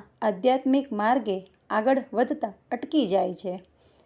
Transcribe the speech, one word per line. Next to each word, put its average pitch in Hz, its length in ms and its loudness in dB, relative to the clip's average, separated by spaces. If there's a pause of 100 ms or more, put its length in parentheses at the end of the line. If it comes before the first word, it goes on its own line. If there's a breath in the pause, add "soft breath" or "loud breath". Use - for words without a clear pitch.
(200)
આધ્યાત્મિક 262 720 2
માર્ગે 214 460 0 (320)
આગળ 233 300 2 (120)
વધતા 240 420 -2 (160)
અટકી 254 380 0
જાય 180 260 0
છે. 180 200 -8 (520 soft breath)